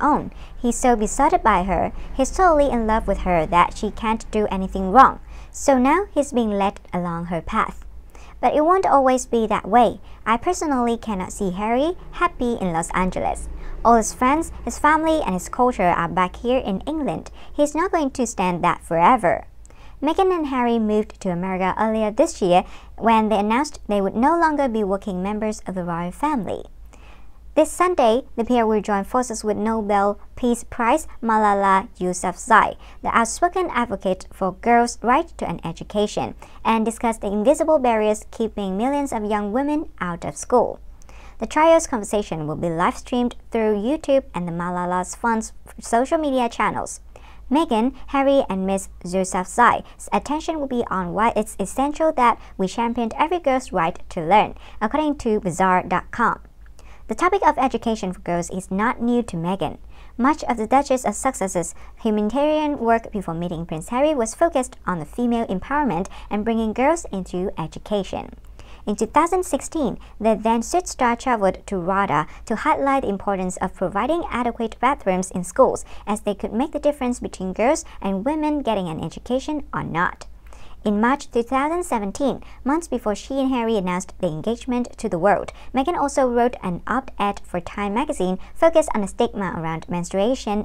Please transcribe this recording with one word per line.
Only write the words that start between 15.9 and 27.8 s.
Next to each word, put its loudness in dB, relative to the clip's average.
back 0
here 0
in -2
England. -4
He's 2
not 0
going 0
to -2
stand -2
that 2
forever." 4
Meghan 2
and -2
Harry 2
moved 0
to -2
America 0
earlier 2
this 2
year 6
when 4
they 2
announced 0
they 2
would 0
no 4
longer 2
be 0
working -2
members -4
of -6
the -4
royal -4
family. -2
This 4
Sunday, 4